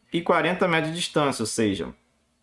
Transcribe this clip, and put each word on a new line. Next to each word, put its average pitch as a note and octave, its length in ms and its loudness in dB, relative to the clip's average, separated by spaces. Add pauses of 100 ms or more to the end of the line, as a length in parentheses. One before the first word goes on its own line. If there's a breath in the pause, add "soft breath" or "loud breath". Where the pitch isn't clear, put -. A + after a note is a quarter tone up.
(120)
e E3+ 100 -2
quarenta F3 460 2
metros D#3+ 240 0
de E3 60 -8
distância, C#3+ 460 0
ou G#2+ 40 -2
seja, F#2+ 460 -2 (480)